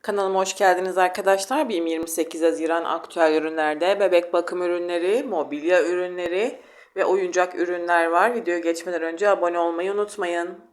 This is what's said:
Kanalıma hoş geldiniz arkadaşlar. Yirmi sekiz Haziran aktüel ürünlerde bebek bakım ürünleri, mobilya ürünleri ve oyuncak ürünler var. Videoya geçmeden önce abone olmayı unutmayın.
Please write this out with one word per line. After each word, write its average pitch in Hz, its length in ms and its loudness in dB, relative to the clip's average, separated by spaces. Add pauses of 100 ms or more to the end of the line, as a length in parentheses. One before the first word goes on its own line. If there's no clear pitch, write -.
Kanalıma 196 380 0
hoş 190 160 -2
geldiniz 185 420 2
arkadaşlar. 196 680 2
Yirmi 165 420 -2
sekiz 160 340 -2
Haziran 160 420 0
aktüel 165 500 2
ürünlerde 160 640 0
bebek 175 320 4
bakım 180 300 -2
ürünleri, 175 600 0
mobilya 165 600 0
ürünleri 180 760 -2 (360)
ve 190 80 0
oyuncak 180 500 0
ürünler 175 520 0
var. 185 280 4
Videoya 175 240 -2
geçmeden 170 440 -4
önce 165 260 -2
abone 175 300 2
olmayı 170 340 -2
unutmayın. 185 680 -4 (140)